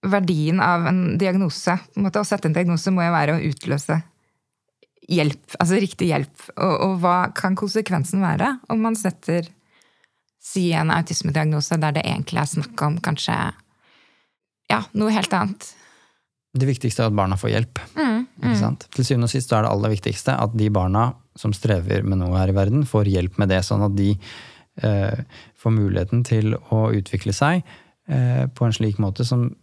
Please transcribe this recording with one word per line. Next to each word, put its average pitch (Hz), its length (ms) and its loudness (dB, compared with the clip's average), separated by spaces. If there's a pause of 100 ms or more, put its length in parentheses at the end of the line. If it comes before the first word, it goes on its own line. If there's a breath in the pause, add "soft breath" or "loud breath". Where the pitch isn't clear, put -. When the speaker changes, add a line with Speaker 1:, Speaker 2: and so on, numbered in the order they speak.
Speaker 1:
verdien 180 580 0
av 175 260 2
en 180 300 0
diagnose, 185 580 0 (160)
på - 80 -8
en 202 60 2
måte, 196 160 0
å 202 80 -4
sette 202 180 -2
en 156 80 2
diagnose 175 380 0
må 180 100 2
jo 170 80 0
være 151 240 2
å 160 80 -2
utløse 147 540 -2 (1120)
hjelp, 151 500 0
altså 175 220 2
riktig 190 320 -2
hjelp. 139 320 -4 (100)
Og, 190 200 0 (100)
og 190 180 0
hva 180 140 4 (180)
kan 190 240 0
konsekvensen 190 640 -2
være 180 300 0 (160)
om 226 100 0
man 226 160 0
setter, 175 540 -4 (920 soft breath)
si, 180 380 -2
en 160 160 2
autismediagnose 156 880 0
der 151 160 0
det - 80 -2
egentlig 151 340 -4
er 147 80 0
snakk - 380 -6
om 151 160 0
kanskje, - 340 -2 (1300 soft breath)
ja, 214 100 0 (140)
noe 214 180 0
helt - 220 0
annet? 180 340 -2 (880 soft breath)
Speaker 2:
Det 131 140 2
viktigste 123 340 -2
er 110 80 2
at 104 60 0
barna 95 180 2
får 110 160 -2
hjelp. 107 300 -2 (160)
Speaker 1:
Mm, 247 220 0 (200)
Speaker 2:
Ikke 240 140 0
Speaker 1:
mm. 208 80 2
Speaker 2:
sant? 127 340 -2
Til 131 80 0
syvende 120 240 0
og - 60 -2
sist 127 180 -2
er 110 140 4
det 110 80 2
aller 104 240 0
viktigste 127 420 -2
at 113 160 -2
de 107 160 2
barna 101 380 2 (260)
som - 160 -4
strever 98 560 0
med 95 140 2
noe 90 180 0
her 95 140 2
i - 20 2
verden, 113 320 2
får 104 240 2
hjelp 90 300 0
med 98 100 2
det, 92 140 4
sånn 104 180 0
at 101 140 0
de, 101 140 2 (760 loud breath)
eh, 107 320 0 (400 loud breath)
får 113 160 0
muligheten 101 500 2
til 110 300 2 (160)
å 110 140 2 (100)
utvikle 104 400 -2
seg, 160 300 2 (440 loud breath)
eh, 127 380 2
på 127 220 -2
en 110 80 2
slik 107 260 -2
måte 101 240 0
som 120 220 0 (160)